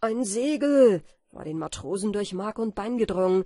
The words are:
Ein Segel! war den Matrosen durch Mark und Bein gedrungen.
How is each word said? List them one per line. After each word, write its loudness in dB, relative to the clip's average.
Ein -2
Segel! 4
war -16
den -8
Matrosen -6
durch -4
Mark -8
und -4
Bein -6
gedrungen. 2